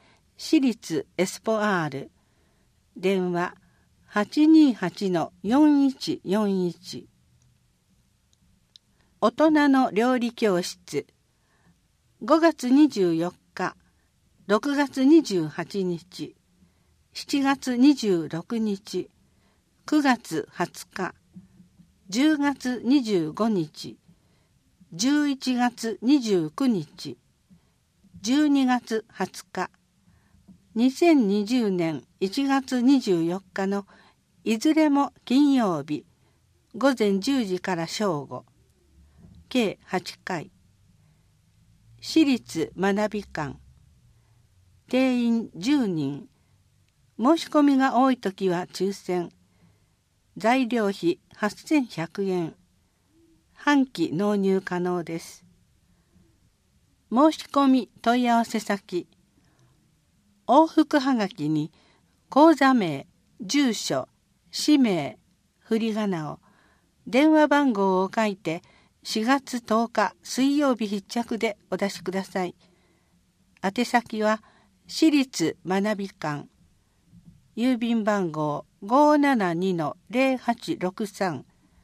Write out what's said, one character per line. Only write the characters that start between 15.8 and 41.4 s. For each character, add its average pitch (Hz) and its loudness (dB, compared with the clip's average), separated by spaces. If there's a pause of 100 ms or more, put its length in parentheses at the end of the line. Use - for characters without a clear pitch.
日、 170 -8 (760)
七 - -4
月 269 -2
二 269 6
十 175 -2
六 170 -8
日、 196 -6 (760)
九 302 2
月 233 -2
二 175 -6
十 - -20
日、 185 -8 (920)
十 277 2
月 269 -4
二 262 4
十 175 -2
五 214 -2
日、 160 -6 (920)
十 285 0
一 262 -4
月 240 -2
二 269 4
十 185 0
九 269 -2
日、 156 -4 (1040)
十 269 2
二 277 4
月 240 -2
二 - -6
十 - -12
日、 - -6 (1040)
二 247 2
千 302 4
二 202 0
十 226 0
年 165 -2 (160)
一 196 -2
月 269 0
二 262 4
十 175 0
四 180 -4 (100)
日 196 -4
の 196 -4 (600)
い 220 0
ず 302 2
れ 311 4
も 277 0 (120)
金 277 4
曜 185 0
日、 151 -8 (720)
午 254 2
前 202 2
十 254 -2
時 185 -4
か 185 -6
ら 165 -4
正 160 -4
午、 127 -14 (1040)
計 233 -2
八 - -8
回。 165 -10 (1500)